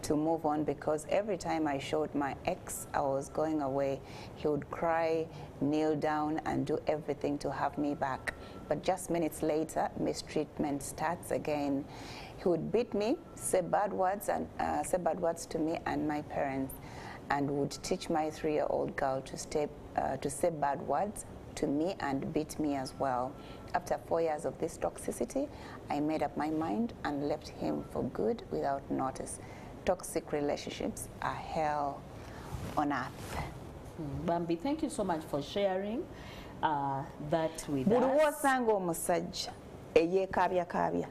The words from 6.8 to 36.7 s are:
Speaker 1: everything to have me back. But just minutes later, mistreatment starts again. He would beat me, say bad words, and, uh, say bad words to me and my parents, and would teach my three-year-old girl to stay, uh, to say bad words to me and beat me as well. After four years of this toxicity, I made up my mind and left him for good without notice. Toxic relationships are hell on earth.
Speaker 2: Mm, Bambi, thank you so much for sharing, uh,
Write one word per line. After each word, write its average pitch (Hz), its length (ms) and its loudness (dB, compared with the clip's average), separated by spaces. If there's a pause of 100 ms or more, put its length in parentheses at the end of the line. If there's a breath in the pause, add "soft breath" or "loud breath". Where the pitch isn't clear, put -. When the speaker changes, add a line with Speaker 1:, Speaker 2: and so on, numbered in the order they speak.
Speaker 1:
everything 143 520 0
to 143 120 -2
have 143 260 -2
me 147 160 2
back. 135 400 -2 (360 loud breath)
But 147 140 0
just 180 260 0
minutes 165 340 0
later, 160 460 2 (100)
mistreatment 151 840 -2
starts - 500 -2
again. 143 520 0 (580 loud breath)
He - 60 4
would 160 240 4
beat 233 220 2
me, 220 240 2 (180)
say - 260 2
bad 175 300 2
words, 190 380 0
and, 165 180 0 (120)
uh, 160 240 0
say 185 140 2
bad 170 220 2
words 165 280 0
to 165 120 -2
me 160 260 0
and 147 220 0
my 151 160 -2
parents, 135 500 -2 (580 loud breath)
and 143 200 2
would 143 200 2 (120)
teach - 260 -2
my 156 200 2
three-year-old 147 680 0
girl 135 260 0
to - 160 -10
stay, 151 300 0 (300)
uh, 147 200 2
to 143 120 -2
say 175 220 2
bad 143 360 0
words 185 380 0 (300)
to 151 120 0
me 151 320 2
and 139 340 -2
beat 151 260 -2
me 147 160 2
as 131 220 -4
well. 131 340 0 (440 loud breath)
After 170 220 2 (100)
four 165 140 4
years 156 240 2
of 139 140 -2
this 160 180 -2
toxicity, 233 680 0 (420 loud breath)
I 147 100 2
made 151 220 2
up 143 160 0
my 151 120 2
mind 185 440 0 (120)
and 143 220 0
left 151 220 -2
him 151 420 -2
for - 120 0
good 208 480 0
without 143 400 0
notice. 131 480 -2 (460 loud breath)
Toxic - 460 0
relationships - 760 -2 (140)
are 135 120 0
hell 147 680 -2 (800 loud breath)
on 143 160 2
earth. - 440 -6 (640 loud breath)
Speaker 2:
Mm, 147 260 -4
Bambi, 170 320 2
thank 285 260 -2
you 277 60 0
so - 140 -2
much 170 200 0
for - 180 -2
sharing, 202 640 0 (580 loud breath)
uh, 139 400 2 (300)